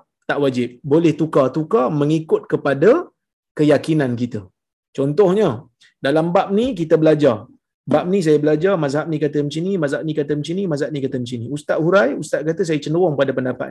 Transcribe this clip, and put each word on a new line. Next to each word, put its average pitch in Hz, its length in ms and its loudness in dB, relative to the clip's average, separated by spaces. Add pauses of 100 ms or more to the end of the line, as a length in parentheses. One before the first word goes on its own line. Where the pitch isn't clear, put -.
(300)
Tak 139 140 0
wajib. 123 240 0 (240)
Boleh 165 280 4
tukar-tukar 156 680 0 (140)
mengikut 160 420 0 (100)
kepada 151 380 2 (680)
keyakinan 147 600 2
kita. 120 200 -6 (560)
Contohnya, 175 520 2 (580)
dalam 156 280 2
bab 185 140 2 (100)
ni 240 80 0 (140)
kita 165 220 0
belajar. 147 340 4 (560)
Bab 151 200 2
ni 202 140 2
saya 151 180 4
belajar, 156 300 2 (100)
mazhab 143 280 -2
ni 151 120 -2
kata 151 220 -2
macam 151 200 -6
ni, 196 60 -2 (100)
mazhab 143 240 -2
ni 156 120 -4
kata 147 220 -2
macam 151 180 -6
ni, 202 140 -4
mazhab 143 220 -4
ni 139 100 -4
kata 131 180 -4
macam 120 200 -8
ni. 120 40 -10 (100)
Ustaz 151 280 -4
hurai, 202 260 2 (120)
ustaz 151 260 -4
kata 165 200 -2
saya 156 160 0
cenderung 160 360 0
pada 135 180 0
pendapat 127 320 -6